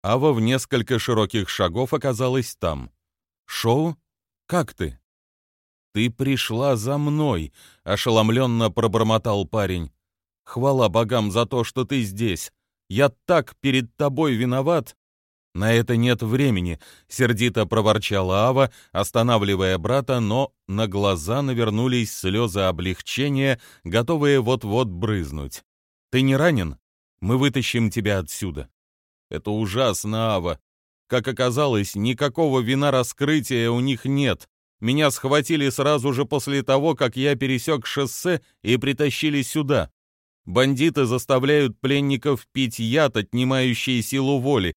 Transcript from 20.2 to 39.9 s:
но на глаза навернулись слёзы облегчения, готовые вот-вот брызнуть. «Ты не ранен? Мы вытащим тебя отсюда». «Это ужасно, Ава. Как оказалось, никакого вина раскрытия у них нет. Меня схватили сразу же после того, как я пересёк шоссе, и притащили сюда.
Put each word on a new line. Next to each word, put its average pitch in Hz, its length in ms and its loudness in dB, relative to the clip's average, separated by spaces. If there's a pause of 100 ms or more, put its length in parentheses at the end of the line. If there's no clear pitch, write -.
но 117 320 -2 (140)
на 104 200 -2
глаза 98 540 0
навернулись 117 720 0
слёзы 98 480 -2
облегчения, 120 1000 -2 (240)
готовые 139 560 2
вот-вот 117 480 0
брызнуть. 85 760 -4 (460)
«Ты 131 120 0
не 135 160 2
ранен? 123 400 0 (420)
Мы 117 180 0
вытащим 120 520 0
тебя 101 300 -2
отсюда». 78 500 -8 (600)
«Это 92 220 -6
ужасно, 110 840 -2
Ава. 85 240 -4 (480)
Как 127 200 -2
оказалось, 123 680 0
никакого 131 640 0
вина 135 320 2
раскрытия 127 800 0
у 120 100 0
них 131 260 -2
нет. 135 420 0 (340)
Меня 139 280 2
схватили 143 600 0
сразу 139 420 0
же 127 140 0
после 139 380 -2
того, 139 320 2
как 120 200 -2
я 139 200 0
пересёк 131 500 -2
шоссе, 151 560 -2 (200)
и 107 160 2
притащили 143 640 0
сюда. 135 500 -2 (540)